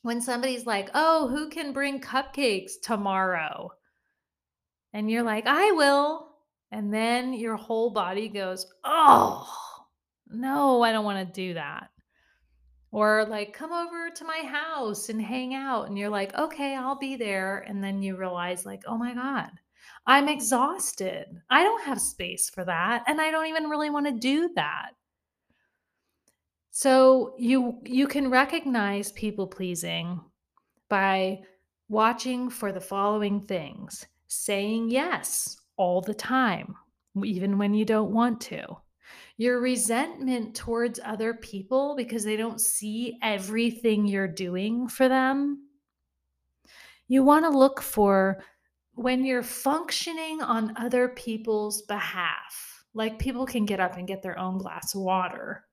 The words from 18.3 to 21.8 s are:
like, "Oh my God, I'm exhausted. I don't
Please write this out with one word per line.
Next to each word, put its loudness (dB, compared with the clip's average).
like, -12
"Oh -4
my -4
God, -4
I'm 6
exhausted. -2
I 8
don't 2